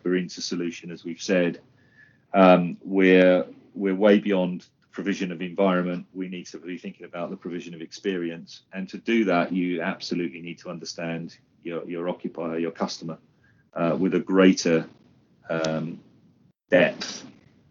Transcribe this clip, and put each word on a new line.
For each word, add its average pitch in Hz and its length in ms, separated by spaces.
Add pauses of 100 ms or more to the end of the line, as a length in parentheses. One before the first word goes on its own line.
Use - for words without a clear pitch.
We're 90 140
into 87 240
solution, 87 500
as 82 140
we've 85 160
said. 87 400 (720)
Um, 90 500
we're, 92 640 (280)
we're 98 220
way 104 240
beyond 92 460 (260)
provision 92 400
of 82 100
environment. 90 720
We 92 140
need 90 200
to - 100
be 85 200
thinking 90 280
about 85 240
the 95 80
provision 87 360
of 82 80
experience. 85 840 (100)
And 95 160
to 104 80
do 113 260
that, 87 300
you 87 280
absolutely 85 600
need 85 180
to - 100
understand 82 680 (260)
your, 82 260
your 87 200
occupier, 82 480
your 82 140
customer, 82 460 (560)
uh, 82 240
with 87 180
a 87 40
greater, 92 640 (640)
um, 80 520 (680)
depth, - 560 (460)